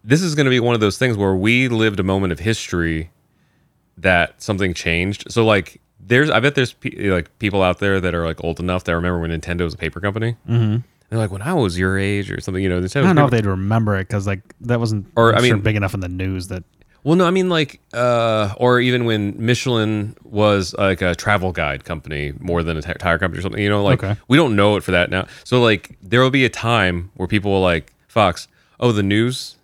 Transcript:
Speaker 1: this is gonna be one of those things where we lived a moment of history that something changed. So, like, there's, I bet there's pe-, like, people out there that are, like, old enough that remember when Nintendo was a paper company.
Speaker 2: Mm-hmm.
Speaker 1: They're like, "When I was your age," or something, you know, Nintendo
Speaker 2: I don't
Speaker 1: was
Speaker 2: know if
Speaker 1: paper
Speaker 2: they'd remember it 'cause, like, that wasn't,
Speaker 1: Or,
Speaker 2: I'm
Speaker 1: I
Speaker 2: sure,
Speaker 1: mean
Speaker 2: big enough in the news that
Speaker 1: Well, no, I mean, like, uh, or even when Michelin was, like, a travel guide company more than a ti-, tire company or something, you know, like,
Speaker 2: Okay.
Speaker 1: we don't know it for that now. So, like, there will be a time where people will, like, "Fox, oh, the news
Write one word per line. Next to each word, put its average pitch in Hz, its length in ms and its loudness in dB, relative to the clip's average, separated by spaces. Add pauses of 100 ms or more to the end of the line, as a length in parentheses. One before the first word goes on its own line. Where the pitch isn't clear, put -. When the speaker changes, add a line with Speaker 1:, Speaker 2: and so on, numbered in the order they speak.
Speaker 1:
this 139 180 2
is 160 140 -4
gonna 139 140 2
be 127 100 2
one 120 160 2
of 107 60 0
those 101 160 0
things 120 200 0
where 98 180 2
we 120 320 2
lived 110 320 0
a 95 40 -2
moment 95 300 0
of 73 60 -8
history 85 720 -4 (880)
that 87 440 2
something 95 320 -2
changed. 87 580 -4
So, 117 140 2
like, 104 340 2 (200)
there's, 120 300 2
I 113 100 2
bet 143 160 0
there's 127 180 -2
pe-, - 380 -4
like, 87 280 -2
people 101 240 -2
out 90 160 0
there 98 200 0
that 87 140 -2
are, 85 120 -2
like, 80 180 -6
old 82 160 -4
enough 90 260 -4
that 85 100 0
remember 87 240 -2
when 82 120 -4
Nintendo 87 300 -6
was 82 120 -4
a 82 40 -14
paper 82 220 -8
company. 107 360 -4 (140)
Speaker 2:
Mm-hmm. 113 280 2 (320)
Speaker 1:
They're 113 100 -4
like, 104 120 -2
"When 98 100 -10
I 156 120 -4
was 101 240 0
your 95 200 0
age," 98 340 -2
or - 80 -6
something, 95 240 -4
you 95 60 0
know, 90 100 0
Nintendo 92 180 -4
Speaker 2:
I 139 40 2
don't - 80 4
Speaker 1:
was 156 60 4
Speaker 2:
know 147 100 6
if 127 60 0
Speaker 1:
paper 117 120 2
Speaker 2:
they'd 101 60 0
remember 101 480 0
it 92 100 -6
'cause, 98 200 -4
like, 98 120 -4 (220)
that 120 180 -2
wasn't, 110 360 -2
Speaker 1:
Or, 117 180 6
Speaker 2:
I'm 120 100 4
Speaker 1:
I 123 40 4
Speaker 2:
sure, 113 80 4
Speaker 1:
mean 101 80 -4
Speaker 2:
big 107 120 0
enough 98 180 -2
in 98 60 -6
the 92 100 -6
news 92 380 -6
that 92 160 -10 (400)
Speaker 1:
Well, 156 120 2
no, 185 100 4
I 170 60 2
mean, 185 180 0
like, 156 300 -2 (160)
uh, 117 640 0
or 123 220 4
even 123 260 2
when 104 280 0 (100)
Michelin 110 800 0
was, 104 540 2
like, 98 240 0
a 87 140 0
travel 95 360 0
guide 73 320 -4
company 73 560 -8
more 85 240 -2
than 80 140 -2
a 76 60 -6
ti-, 87 100 -8
tire 85 240 0
company 87 220 -4
or - 20 -8
something, 98 200 -6
you 101 80 0
know, 104 140 0
like, 110 200 2
Speaker 2:
Okay. 101 240 -4
Speaker 1:
we 135 100 4
don't 135 180 2
know 104 220 4
it 85 60 -4
for 92 80 -4
that 90 180 2
now. 92 160 -2 (180)
So, 127 180 2
like, 110 420 0
there 113 180 2
will 131 80 4
be 131 160 2
a 110 40 2
time 92 680 0
where 92 120 -6
people 101 240 0
will, 95 100 2
like, 87 300 0 (160)
"Fox, 95 400 0 (320)
oh, 120 120 2
the 104 120 0
news 113 600 -2